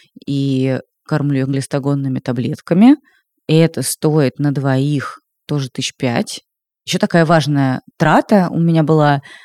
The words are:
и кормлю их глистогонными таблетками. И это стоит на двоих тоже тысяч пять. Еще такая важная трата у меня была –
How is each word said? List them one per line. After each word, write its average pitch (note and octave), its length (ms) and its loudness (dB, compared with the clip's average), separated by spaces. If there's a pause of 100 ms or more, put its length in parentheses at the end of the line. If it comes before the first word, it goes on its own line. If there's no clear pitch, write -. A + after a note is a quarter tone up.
(260)
и C3+ 540 -2 (260)
кормлю C#3+ 360 -2
их C3 60 -4
глистогонными C#3 720 -4
таблетками. E3+ 760 2 (520)
И D3+ 60 2
это D#3+ 280 2
стоит D3+ 560 -2
на C#3+ 140 -2
двоих C3+ 640 -2 (280)
тоже C#3 240 -6
тысяч - 280 -10
пять. C3 420 -4 (460)
Еще - 120 -4
такая E3+ 280 2
важная C#3+ 560 2 (160)
трата F3 520 2
у - 80 -4
меня E3 260 2
была – D3 360 2 (240)